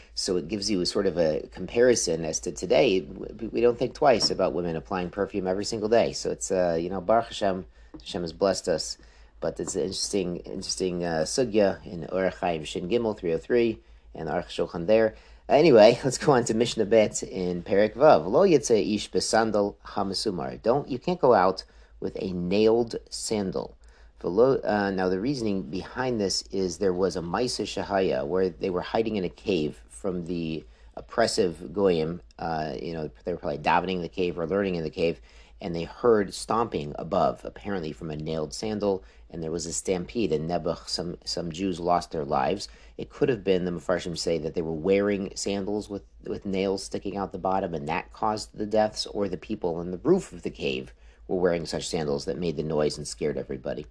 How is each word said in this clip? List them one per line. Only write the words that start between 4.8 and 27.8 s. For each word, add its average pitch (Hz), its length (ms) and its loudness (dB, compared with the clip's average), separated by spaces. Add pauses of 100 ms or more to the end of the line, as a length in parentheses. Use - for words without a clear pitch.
perfume 95 380 -4
every 95 160 0
single 107 240 -4
day. 104 240 4
So - 180 -4
it's, - 220 -6
uh, 90 260 2
you 87 120 -2
know, 95 100 -4
Baruch 110 280 2
Hashem, 95 380 -2 (280)
Hashem - 280 -8
has 82 120 -6
blessed 95 340 2
us. 82 300 -2 (420)
But 82 220 -4
it's 85 140 -6
an 80 80 0
interesting, 90 560 -2
interesting, 90 640 -4
uh, 82 160 0
sugya 101 640 2
in 85 220 -10
Orach 92 320 -2
Chaim 82 260 -2
Shin 87 240 -6
Gimel 113 280 0
three 85 160 -2
oh 82 40 0
three 117 420 2 (340)
and 82 140 -8
Aruch 82 220 -2
Shulchan 85 380 -4
there. 110 280 6 (320)
Anyway, 123 540 10
<laughs> - 20 -10
let's 131 140 0
go - 160 4
on 120 100 6
to 117 100 0
Mishnah 113 320 0
Bet 107 380 4
in 90 400 -4
Perek 107 320 2
Vav. 113 320 6
Lo 147 180 4
yetze 117 480 4
ish 101 160 -4
besandal 104 640 0 (100)
hamasumar. 92 760 -6
Don't, 131 280 0
you 123 100 -4
can't 180 220 -2
go 127 120 6
out 92 300 4 (380)
with - 200 -6
a 95 120 -4
nailed 110 640 2 (120)
sandal. - 680 -6 (440)
V'lo, 110 420 4
uh, 101 280 0
now 92 180 0
the 92 100 0
reasoning 110 440 -2
behind 110 580 -4
this 95 300 -2
is 92 260 -2
there 95 160 0
was 90 220 0
a 90 60 -4
Maaseh 104 440 -2
Shehaya 92 580 0